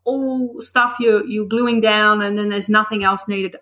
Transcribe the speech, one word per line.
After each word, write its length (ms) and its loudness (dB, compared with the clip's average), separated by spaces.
all 580 -4
stuff 380 -2
you're, 260 2
you're 220 -4
gluing 320 0
down 420 4
and 160 -2
then 120 -2
there's 200 -4
nothing 360 2
else 240 0
needed 340 -4